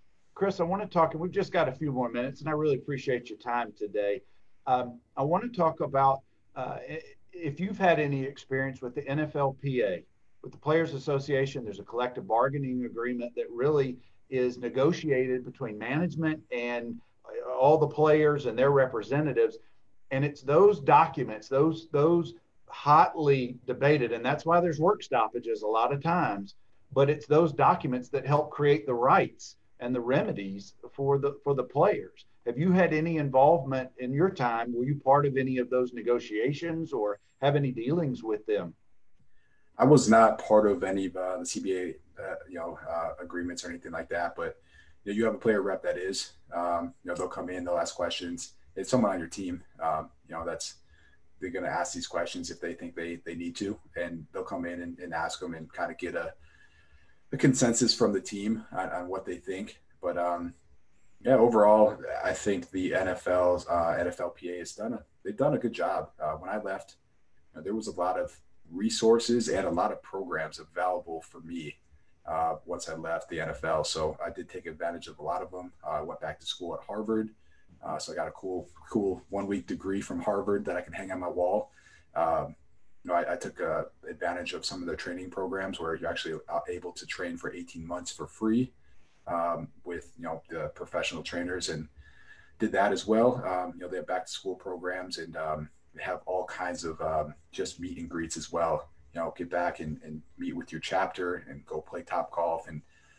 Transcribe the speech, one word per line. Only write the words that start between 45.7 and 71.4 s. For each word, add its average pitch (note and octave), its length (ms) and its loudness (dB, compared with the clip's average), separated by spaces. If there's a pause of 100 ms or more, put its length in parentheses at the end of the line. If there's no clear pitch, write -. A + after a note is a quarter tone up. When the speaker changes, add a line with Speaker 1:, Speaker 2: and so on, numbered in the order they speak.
Speaker 2:
that F2 140 -2
is, F#2+ 360 -6 (200)
um, F2 400 -2 (100)
you F2 60 -8
know, F2 60 -4
they'll F2+ 120 -2
come F2+ 220 -8
in, F2+ 140 -6
they'll F2 140 0
ask E2+ 180 -2
questions. F2 580 -6 (220)
It's F#2 140 -6
someone A2+ 220 4
on F2+ 80 -4
your E2 80 -8
team, F2+ 360 -8 (180)
um, D#2+ 280 -2 (180)
you E2 80 -12
know, E2 100 -8
that's, - 300 -8 (640)
they're F#2 100 -8
gonna F2 180 -4
ask E2+ 260 -2
these E2+ 120 -8
questions E2+ 460 -6
if - 100 -14
they E2+ 120 -6
think E2+ 220 -12
they, E2+ 300 -6
they E2+ 80 -8
need E2+ 220 -8
to, G2+ 240 -4 (160)
and E2+ 360 -8
they'll F#2 120 -6
come F2 220 -6
in F2 160 -8
and, E2+ 180 -12
and F2 140 -10
ask E2 260 -4
them E2+ 160 -8
and D#2+ 180 -14
kinda E2+ 220 -6
get E2+ 200 -6
a, E2 180 -6 (1000)
a - 60 -2
consensus B2 580 4
from G#2 180 4
the F#2+ 80 -2
team G#2+ 500 -4
on, F#2 180 -4
on F2 180 -6
what F#2+ 180 -8
they F2+ 120 -6
think. F#2+ 420 -10 (220)
But, F2 160 -2
um, F2 360 -2 (680)
yeah, B2+ 140 6
overall, G#2+ 640 8 (260)
I F#2 100 0
think F#2+ 380 -2
the F#2 220 0
N F#2 140 0
F F2+ 200 -4
L's, F2+ 400 2
uh, E2 320 2
N F2 80 0
F F2 120 -6
L F2 100 -4
P F2 240 -10
A F2 60 -6
has F2 140 -12
done A2+ 200 -6
a, - 100 -10 (200)
they've G#2 140 -8
done C#3 180 2
a A2+ 40 -2
good A2+ 140 -4
job. - 380 -2 (100)
Uh, D#2 120 -2
when E2+ 160 -10
I G#2 120 -4
left, - 360 -10 (560)
you D#2 40 -20
know, D#2 60 -14
there G2+ 120 -4
was A2 120 -6
a G2 60 -8
lot F2+ 260 -2
of F2 200 -8 (320)
resources A2+ 800 4
and F#2 180 0
a E2+ 40 0
lot F2 200 2
of - 100 -8
programs D#2+ 580 -6
available E2+ 640 -4
for D#2+ 200 -20